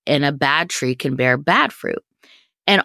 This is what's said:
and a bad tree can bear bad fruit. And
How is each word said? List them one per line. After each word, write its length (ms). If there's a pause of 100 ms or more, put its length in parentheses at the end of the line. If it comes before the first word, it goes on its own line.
and 160
a 80
bad 380
tree 260
can 220
bear 200
bad 360
fruit. 280 (640)
And 180